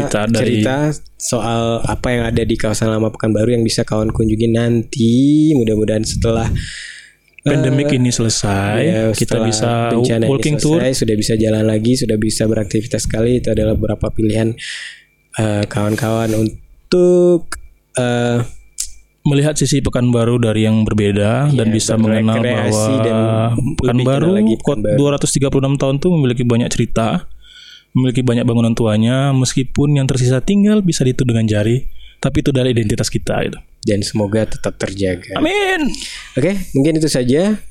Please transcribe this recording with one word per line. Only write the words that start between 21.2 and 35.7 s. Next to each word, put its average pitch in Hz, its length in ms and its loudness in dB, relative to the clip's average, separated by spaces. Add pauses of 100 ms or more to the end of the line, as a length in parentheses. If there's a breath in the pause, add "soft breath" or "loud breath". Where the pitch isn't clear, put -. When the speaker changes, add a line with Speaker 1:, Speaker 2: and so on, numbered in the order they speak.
Speaker 1:
dan 117 120 2
Speaker 2:
Iya, 110 60 2
Speaker 1:
bisa 110 220 0
mengenal 110 480 2
Speaker 2:
berrekreasi 120 320 0 (180)
Speaker 1:
bahwa 110 140 0
Speaker 2:
dan 113 100 0 (380)
lebih 135 240 -2
Speaker 1:
Pekanbaru, 127 500 0
Speaker 2:
kenal 185 80 2
lagi 220 200 2
Speaker 1:
kot-, - 100 -6 (100)
Speaker 2:
Pekanbaru. 104 220 0
Speaker 1:
dua 143 160 2
ratus 135 180 -2
tiga 139 160 0
puluh 135 140 0
enam 139 160 0
tahun 135 200 0
tuh 180 140 0
memiliki 131 300 2
banyak 120 260 2
cerita, 117 640 -2 (600 loud breath)
memiliki 127 300 2
banyak 120 220 2
bangunan 117 300 2
tuanya, 117 580 2
meskipun 135 640 0
yang 139 120 2
tersisa 127 340 2
tinggal 202 420 2
bisa 175 200 0
dihitung 127 260 0
dengan 113 180 2
jari, 110 400 0 (320 soft breath)
tapi - 220 -2
itu 147 100 0
adalah 131 180 2
identitas 113 400 0
kita, - 360 -4
gitu. - 160 -8 (200)
Speaker 2:
Dan 104 220 0
semoga 107 420 -2
tetap - 320 -4
terjaga. 95 640 -6
Speaker 1:
Amin. 370 560 -2 (400 loud breath)